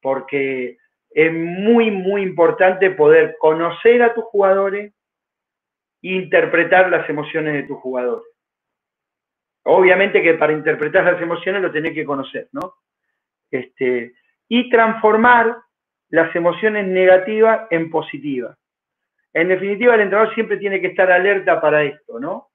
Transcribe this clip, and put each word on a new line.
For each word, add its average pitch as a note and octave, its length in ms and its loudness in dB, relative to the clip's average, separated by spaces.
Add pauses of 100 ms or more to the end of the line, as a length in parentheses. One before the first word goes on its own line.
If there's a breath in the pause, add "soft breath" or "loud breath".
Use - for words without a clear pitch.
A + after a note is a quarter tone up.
Porque C3+ 760 -6 (320)
es D#3+ 240 2
muy, G3 580 0
muy G3 300 -2
importante F#3 720 2
poder D#3 480 4
conocer E3 640 2
a A#3 100 2
tus A3+ 120 -6
jugadores G3 680 0 (1080)
e F3 60 -12
interpretar F3+ 800 2
las E3+ 200 -2
emociones D3+ 460 -6
de C#3 80 -6
tus C3+ 160 -12
jugadores. B2 480 -6 (1400)
Obviamente F#3 580 2
que E3 140 2
para D#3 180 0
interpretar D3+ 500 -2
las F3 180 0
emociones E3+ 400 -6
lo E3+ 100 -4
tenés D3+ 220 -6
que D3+ 120 -8
conocer, C3+ 460 -10
¿no? D#3 240 -12 (760)
Este, B2 640 -6 (340)
y B3 220 -2
transformar A3+ 880 2 (520)
las E3 260 0
emociones F#3+ 520 -2
negativas F#3 840 2
en E3 200 -2
positivas. D3 680 -8 (760)
En E3 160 0
definitiva, G3+ 460 0
el G#3+ 60 2
entrenador G#3 320 0
siempre G#3+ 240 -4
tiene G3 220 -4
que F3+ 80 -4
estar F#3 240 2
alerta F3+ 480 2
para D3+ 240 2
esto, B2 360 -10
¿no? F3 360 -12